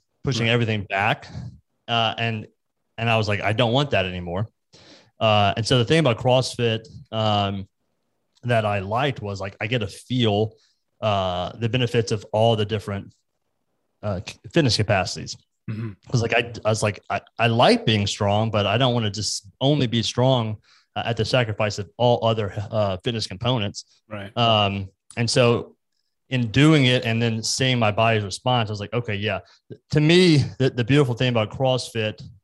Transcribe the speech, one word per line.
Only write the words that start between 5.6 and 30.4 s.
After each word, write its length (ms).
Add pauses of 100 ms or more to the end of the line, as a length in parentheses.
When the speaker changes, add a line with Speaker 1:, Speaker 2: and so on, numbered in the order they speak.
Speaker 1:
so 100
the 80
thing 140
about 180
CrossFit, 680 (240)
um, 560 (760)
that 220
I 140
liked 420
was, 200
like, 180
I 80
get 120
to 80
feel, 680 (480)
uh, 560
the 100
benefits 460
of 180
all 240
the 100
different, 480 (880)
uh, 240
c-, 140 (140)
fitness 240
capacities. 580 (340)
Speaker 2:
Mm-hmm. 200
Speaker 1:
I 220
was 100
like, 120
I, 180 (140)
I 40
was 120
like, 280
"I, 120 (160)
I 100
like 380
being 220
strong, 420
but 160
I 120
don't 160
wanna 180
just 340 (160)
only 260
be 140
strong, 560 (380)
uh, 100
at 120
the 80
sacrifice 540
of 180
all 280
other, 280 (180)
uh, 320
fitness 240
components." 800
Speaker 2:
Right. 300
Speaker 1:
Um, 520 (280)
and 120
so 460 (540)
in 180
doing 380
it 200
and 160
then 220
seeing 340
my 140
body's 320
response, 460
I 40
was 60
like, 140
"Okay, 220
yeah." 240 (520)
To 100
me, 360 (200)